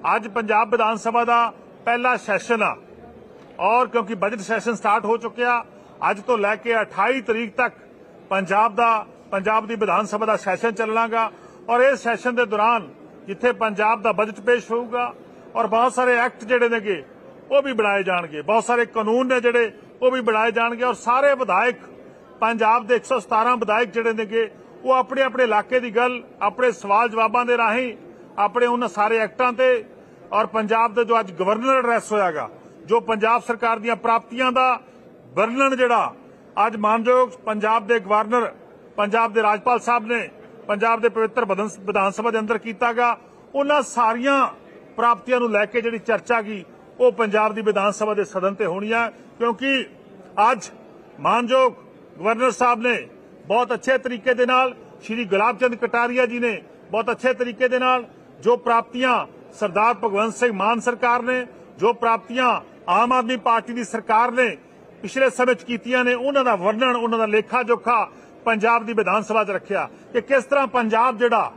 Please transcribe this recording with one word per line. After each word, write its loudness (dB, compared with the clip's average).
ਅੱਜ -4
ਪੰਜਾਬ 0
ਵਿਧਾਨ 2
ਸਭਾ -2
ਦਾ 2
ਪਹਿਲਾ 0
ਸੈਸ਼ਨ -2
ਆ -2
ਔਰ 2
ਕਿਉਂਕਿ -4
ਬਜਟ -4
ਸੈਸ਼ਨ -4
ਸਟਾਰਟ 0
ਹੋ 0
ਚੁੱਕਿਆ, -2
ਅੱਜ -4
ਤੋਂ 0
ਲੈ 0
ਕੇ -2
ਅਠਾਈ -2
ਤਰੀਕ -4
ਤੱਕ -2
ਪੰਜਾਬ 0
ਦਾ, 2
ਪੰਜਾਬ -2
ਦੀ -6
ਵਿਧਾਨ 0
ਸਭਾ -4
ਦਾ 0
ਸੈਸ਼ਨ -2
ਚੱਲਣਾਗਾ। -2
ਔਰ 4
ਇਸ 4
ਸੈਸ਼ਨ -4
ਦੇ 2
ਦੌਰਾਨ 0
ਜਿੱਥੇ -2
ਪੰਜਾਬ -2
ਦਾ 0
ਬਜਟ -2
ਪੇਸ਼ 0
ਹੋਊਗਾ -4
ਔਰ 0
ਬਹੁਤ 2
ਸਾਰੇ 2
ਐਕਟ -2
ਜਿਹੜੇ 2
ਨੇਗੇ -2
ਉਹ 4
ਵੀ -4
ਬਣਾਏ 0
ਜਾਣਗੇ, -4
ਬਹੁਤ 0
ਸਾਰੇ 0
ਕਾਨੂੰਨ 0
ਨੇ 2
ਜਿਹੜੇ 2
ਉਹ 4
ਵੀ -2
ਬਣਾਏ 2
ਜਾਣਗੇ -2
ਔਰ 0
ਸਾਰੇ 2
ਵਿਧਾਇਕ, 0
ਪੰਜਾਬ 2
ਦੇ 2
ਇੱਕ -4
ਸੌ 0
ਸਤਾਰਾਂ 0
ਵਿਧਾਇਕ 0
ਜਿਹੜੇ -2
ਨੇਗੇ -2
ਉਹ 0
ਆਪਣੇ 0
ਆਪਣੇ 0
ਇਲਾਕੇ 0
ਦੀ -6
ਗੱਲ 0
ਆਪਣੇ 0
ਸਵਾਲ 0
ਜਵਾਬਾਂ 0
ਦੇ 0
ਰਾਹੀਂ -2
ਆਪਣੇ 2
ਉਹਨਾਂ 0
ਸਾਰੇ 0
ਐਕਟਾਂ 0
ਤੇ 2
ਔਰ 2
ਪੰਜਾਬ 0
ਦੇ 0
ਜੋ 2
ਅੱਜ -4
ਗਵਰਨਰ 0
ਐਡਰੈਸ 0
ਹੋਇਆਗਾ, 0
ਜੋ 2
ਪੰਜਾਬ 0
ਸਰਕਾਰ -2
ਦੀਆਂ -2
ਪ੍ਰਾਪਤੀਆਂ -2
ਦਾ 2
ਵਰਣਨ 0
ਜਿਹੜਾ 2
ਅੱਜ -4
ਮਾਨਯੋਗ 2
ਪੰਜਾਬ -2
ਦੇ 2
ਗਵਰਨਰ, 0
ਪੰਜਾਬ 0
ਦੇ 2
ਰਾਜਪਾਲ 2
ਸਾਹਿਬ 0
ਨੇ -4
ਪੰਜਾਬ 0
ਦੇ 2
ਪਵਿੱਤਰ -2
ਵਿਧਾਨ, -2
ਵਿਧਾਨ -2
ਸਭਾ -2
ਦੇ -2
ਅੰਦਰ -2
ਕੀਤਾ -4
ਗਾ, 0
ਉਹਨਾਂ 2
ਸਾਰੀਆਂ 0
ਪ੍ਰਾਪਤੀਆਂ 0
ਨੂੰ 0
ਲੈ 2
ਕੇ -4
ਜਿਹੜੀ -4
ਚਰਚਾ -2
ਗੀ -10
ਉਹ 6
ਪੰਜਾਬ 0
ਦੀ -6
ਵਿਧਾਨ 0
ਸਭਾ -2
ਦੇ 0
ਸਦਨ -2
ਤੇ -4
ਹੋਣੀ -4
ਆ। 0
ਕਿਉਂਕਿ -4
ਅੱਜ -4
ਮਾਨਯੋਗ 2
ਗਵਰਨਰ 0
ਸਾਹਿਬ 0
ਨੇ -2
ਬਹੁਤ 0
ਅੱਛੇ 0
ਤਰੀਕੇ -2
ਦੇ 2
ਨਾਲ, 0
ਸ਼੍ਰੀ -6
ਗੁਲਾਬ 0
ਚੰਦ 0
ਕਟਾਰੀਆ 0
ਜੀ -6
ਨੇ -2
ਬਹੁਤ -2
ਅੱਛੇ -2
ਤਰੀਕੇ -2
ਦੇ 0
ਨਾਲ 0
ਜੋ 2
ਪ੍ਰਾਪਤੀਆਂ 0
ਸਰਦਾਰ 0
ਭਗਵੰਤ -2
ਸਿੰਘ 0
ਮਾਨ 0
ਸਰਕਾਰ 0
ਨੇ, -4
ਜੋ 2
ਪ੍ਰਾਪਤੀਆਂ 0
ਆਮ 2
ਆਦਮੀ 0
ਪਾਰਟੀ 0
ਦੀ -6
ਸਰਕਾਰ 0
ਨੇ 0
ਪਿਛਲੇ 0
ਸਮੇਂ 2
'ਚ -18
ਕੀਤੀਆਂ -2
ਨੇ, 2
ਉਹਨਾਂ 0
ਦਾ 2
ਵਰਣਨ, 0
ਉਹਨਾਂ 0
ਦਾ 2
ਲੇਖਾ 0
ਜੋਖਾ 0
ਪੰਜਾਬ 2
ਦੀ -6
ਵਿਧਾਨ 0
ਸਭਾ 0
'ਚ -4
ਰੱਖਿਆ -4
ਕਿ 0
ਕਿਸ 0
ਤਰ੍ਹਾਂ 0
ਪੰਜਾਬ 0
ਜਿਹੜਾ 0